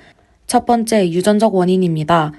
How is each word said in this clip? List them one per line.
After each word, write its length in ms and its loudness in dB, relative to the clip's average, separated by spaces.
첫 200 -2
번째, 440 0
유전적 440 0
원인입니다. 840 0